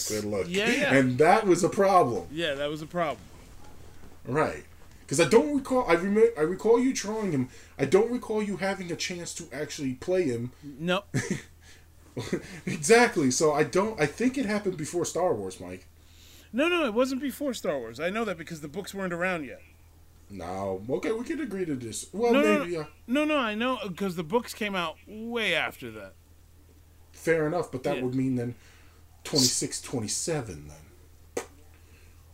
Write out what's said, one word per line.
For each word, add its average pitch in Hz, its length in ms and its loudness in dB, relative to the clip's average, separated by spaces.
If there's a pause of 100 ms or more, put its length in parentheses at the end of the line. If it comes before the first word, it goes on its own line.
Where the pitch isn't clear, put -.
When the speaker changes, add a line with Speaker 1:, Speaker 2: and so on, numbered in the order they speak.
(120)
Speaker 1:
as 107 100 -2
their 104 100 -4
look. 98 160 0
Speaker 2:
Yeah, 196 240 0
yeah. 277 220 2
Speaker 1:
And 127 240 4
that 185 300 6
was 175 160 4
a 156 60 4
problem. 175 640 4
Speaker 2:
Yeah, 156 220 -2
that 143 160 -4
was 156 120 -8
a 160 40 -12
problem. 151 340 -4 (1040)
Speaker 1:
Right. 135 380 0 (440)
'Cause 139 120 2
I 170 60 6
don't 285 300 6
recall, 254 340 2
I 170 60 6
remem-, 208 420 4
I 151 40 0
recall 185 380 4
you 262 140 2
drawing 208 380 -4
him. 127 180 0 (300)
I 139 60 2
don't 196 260 6
recall 220 320 -2
you 202 140 -4
having 190 340 -2
a 156 40 -4
chance 175 400 -6
to 165 180 -12
actually 139 420 -4
play 185 280 2
him. 120 280 -2 (120)
Speaker 2:
Nope. 160 500 -2
Speaker 1:
<laughs> 143 40 0 (1500)
Exactly. 175 680 4
So 151 220 4
I 151 100 4
don't, 208 360 0
I 151 60 2
think 240 320 0
it 262 80 0
happened 202 320 -2
before 160 280 -4
Star 170 280 0
Wars, 98 260 -6
Mike. 92 260 -12 (680)
Speaker 2:
No, 277 140 2
no, 349 180 2
it 214 80 -2
wasn't 254 280 0
before 277 320 -4
Star 170 240 -4
Wars. 117 220 -10
I 170 100 -2
know 226 160 -2
that 185 120 -4
because 160 240 -12
the 156 60 -10
books 175 260 -10
weren't 190 200 -4
around 170 320 -2
yet. 98 160 -14 (680)
Speaker 1:
No. 95 600 -6
Okay, 185 220 -2
we 226 120 -4
can 294 160 -6
agree 196 260 -6
to 151 100 -4
this. 117 360 -10
Well, 233 220 2
Speaker 2:
No, 277 80 6
no, 208 180 4
Speaker 1:
maybe, 175 140 -4
Speaker 2:
no. 165 60 -4
Speaker 1:
yeah. 151 60 -8 (220)
Speaker 2:
No, 285 180 0
no, 302 120 2
I 220 180 -2
know, 247 220 -2 (180)
'cause 196 200 -4
the 175 80 -4
books 220 300 -4
came 208 220 -4
out 170 200 -4 (120)
way 220 460 -2
after 127 380 -2
that. 101 220 -14 (1000)
Speaker 1:
Fair 160 340 0
enough, 165 240 -2
but 127 120 -6
that 143 140 -2
Speaker 2:
Yeah. 127 60 -4
Speaker 1:
would 127 120 -2
mean 131 200 0
then 120 200 -4 (680)
twenty-six, - 580 0
twenty-seven 107 840 -6
then. - 760 -16 (880)